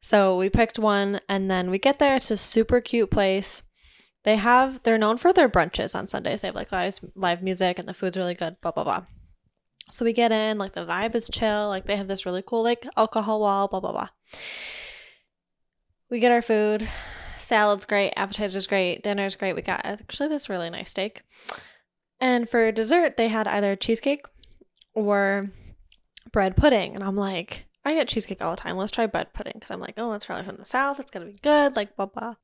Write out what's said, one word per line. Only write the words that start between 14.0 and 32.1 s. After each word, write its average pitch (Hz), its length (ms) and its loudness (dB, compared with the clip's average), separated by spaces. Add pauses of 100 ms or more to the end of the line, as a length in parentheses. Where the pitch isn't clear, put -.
We 240 80 -2
get 240 140 6
our 233 100 4
food. 214 460 2 (500)
Salad's 208 460 2
great. 202 320 0
Appetizer's 196 500 -4
great. 185 380 0
Dinner's 202 320 -2
great. 190 180 -2
We - 80 -6
got - 220 -4
actually 240 440 -6
this 294 200 -4
really 175 220 -6
nice - 200 -12
steak. 202 320 -6 (1000)
And 247 300 2
for 226 220 4
dessert, 254 440 2
they 226 120 2
had 220 180 0
either 202 300 2
cheesecake 277 500 -2 (680)
or 202 600 0 (800)
bread 190 240 2
pudding. - 380 4
And 202 100 -10
I'm 196 120 -4
like, 196 500 -6 (180)
"I 294 100 0
get 285 140 0
cheesecake - 340 -4
all 165 100 -2
the 180 80 -6
time. 170 160 -8
Let's 196 160 -2
try 226 140 0
bread 170 260 -4
pudding." - 280 -10
'Cause - 100 -18
I'm 185 100 -10
like, - 160 -14
"Oh, 233 160 -6
it's 208 140 -10
probably 185 180 -8
from 190 120 -12
the 196 80 -20
South. 277 360 -2
It's 262 100 -12
gonna 170 160 -12
be 202 160 -20
good." 285 340 4
Like, 202 200 -4
blah, 196 100 -4
blah. 220 380 -10